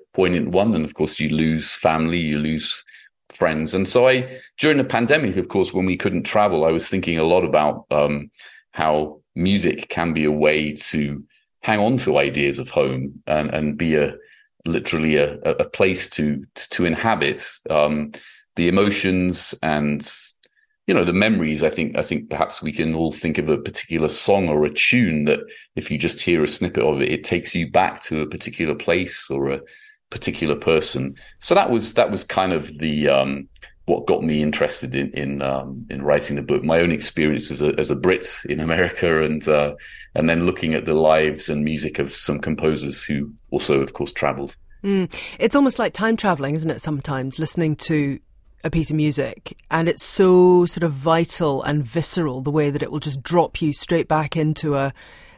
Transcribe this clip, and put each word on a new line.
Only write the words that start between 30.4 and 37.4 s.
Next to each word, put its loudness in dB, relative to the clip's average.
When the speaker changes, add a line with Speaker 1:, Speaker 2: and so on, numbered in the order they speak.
Speaker 1:
person. 0
So 0
that 4
was, 0
that 4
was -4
kind 0
of -4
the, 0
um, 2
what 0
got 2
me 0
interested -2
in, -2
in, -6
um, -6
in -8
writing 0
the -4
book. 0
My 2
own 2
experience -2